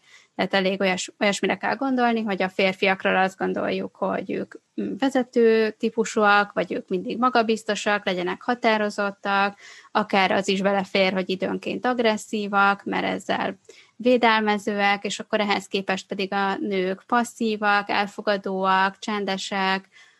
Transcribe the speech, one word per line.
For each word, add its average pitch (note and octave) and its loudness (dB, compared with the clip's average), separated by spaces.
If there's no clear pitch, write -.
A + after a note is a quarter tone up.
Tehát F#3 -2
elég F#3+ 0
olyas-, F#3 -2
olyasmire G3+ 0
kell - -4
gondolni, A#3+ 0
hogy G3 -4
a F#3 0
férfiakról F#3+ 0
azt F#3+ 0
gondoljuk, F#3+ -4
hogy F#3+ -4
ők, G3 -6
mm, G3+ -6
vezető A#3 2
típusúak, G#3 2
vagy F3+ -4
ők - -6
mindig G3 -4
magabiztosak, G#3+ 0
legyenek F3+ -4
határozottak, G#3 0
akár G3+ 2
az G3+ 0
is G3 0
belefér, F#3+ 2
hogy F#3+ -2
időnként F#3+ -4
agresszívak, G#3 0
mert F#3+ -2
ezzel F#3+ -4
védelmezőek, G#3+ 2
és G3+ -6
akkor A3 -4
ehhez G3+ 0
képest G3 -4
pedig G3 -6
a G3 -2
nők F#3+ -4
passzívak, G#3+ 0
elfogadóak, G3 0
csendesek, F#3+ -2